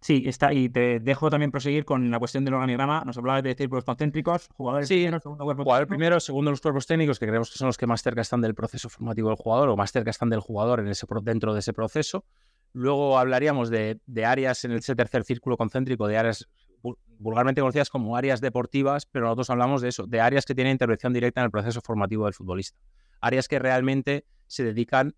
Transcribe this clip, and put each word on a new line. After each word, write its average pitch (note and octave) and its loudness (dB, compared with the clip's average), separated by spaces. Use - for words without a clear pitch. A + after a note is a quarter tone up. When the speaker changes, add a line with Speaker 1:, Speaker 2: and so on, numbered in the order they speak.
Speaker 1:
Sí, C3+ 2
está, C#3 2
y C3 2
te B2 2
dejo C3+ 0
también D3 0
proseguir C#3+ -2
con B2+ 0
la A#2 0
cuestión B2 -2
del C3+ -2
organigrama. C3 0
Nos A#2+ -10
hablabas C3 -2
de C3 -2
círculos B2+ -4
concéntricos, D#3 -2
jugadores C#3 -4
Speaker 2:
Sí, D3 2
Speaker 1:
primero, E3+ 2
segundo D3 -12
cuerpo C#3+ -2
Speaker 2:
jugador C3+ 4
Speaker 1:
técnico. F#3 -4
Speaker 2:
primero, E3 4
segundo C#3+ 0
los C#3 -2
cuerpos C#3 -2
técnicos, D#3 2
que A#2 -4
creemos A2+ 0
que - -18
son C3 -2
los A#2+ -2
que - -2
más A#2 0
cerca A#2 -2
están A#2+ 0
del A2 0
proceso - -8
formativo A2+ -2
del A2 -2
jugador, B2 2
o G#2 2
más G2 0
cerca A2+ 0
están A#2+ -2
del A2 0
jugador A2+ 0
en G#2 -2
ese G2+ -6
pro-, G#2 -4
dentro A2 0
de G#2 0
ese G#2+ -4
proceso. D3 -4
Luego C3+ 2
hablaríamos B2+ 2
de, A2 -2
de A2+ -2
áreas B2+ 0
en A#2+ -2
ese A#2 -2
tercer A#2+ 0
círculo B2 -2
concéntrico, A#2 -2
de G#2+ 2
áreas A2+ -2
vul-, A#2+ -10
vulgarmente B2 0
conocidas C3+ 2
como A#2 -4
áreas B2+ 0
deportivas, C3+ 0
pero B2 -4
nosotros A2+ -2
hablamos B2+ 2
de B2 -2
eso, - -6
de A#2 0
áreas B2+ 4
que C3 -4
tienen C3 2
intervención B2 2
directa A#2+ 0
en B2 2
el A2 0
proceso A2+ -2
formativo G#2+ -2
del G2+ -2
futbolista. F#2 -8
Áreas B2+ 0
que D3 0
realmente C3 0
se - -6
dedican A#2+ 0